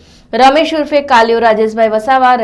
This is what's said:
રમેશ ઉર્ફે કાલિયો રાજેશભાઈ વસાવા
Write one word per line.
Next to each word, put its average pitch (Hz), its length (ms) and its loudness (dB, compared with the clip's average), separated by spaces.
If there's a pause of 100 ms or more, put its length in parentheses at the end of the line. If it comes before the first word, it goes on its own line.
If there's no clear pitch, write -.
(340)
રમેશ 277 440 2
ઉર્ફે 294 240 -2 (100)
કાલિયો 233 340 2
રાજેશભાઈ 220 500 0
વસાવા 254 360 0 (120)